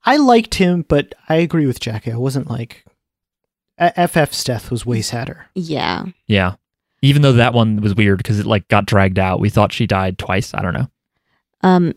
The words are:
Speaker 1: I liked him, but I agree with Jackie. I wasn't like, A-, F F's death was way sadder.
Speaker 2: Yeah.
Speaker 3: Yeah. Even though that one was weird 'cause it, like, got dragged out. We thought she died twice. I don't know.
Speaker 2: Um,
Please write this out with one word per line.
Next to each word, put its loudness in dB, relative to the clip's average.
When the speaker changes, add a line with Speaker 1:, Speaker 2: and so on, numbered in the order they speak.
Speaker 1:
I 4
liked 4
him, 2
but 0
I 0
agree 0
with -4
Jackie. -8
I -6
wasn't -4
like, -10
A-, 0
F 0
F's 0
death -6
was -6
way -2
sadder. -10
Speaker 2:
Yeah. -6
Speaker 3:
Yeah. 0
Even 4
though 6
that 4
one 2
was 0
weird 2
'cause -2
it, -4
like, -2
got 2
dragged 2
out. 0
We 0
thought 0
she -2
died -2
twice. -4
I -6
don't -4
know. -4
Speaker 2:
Um, 4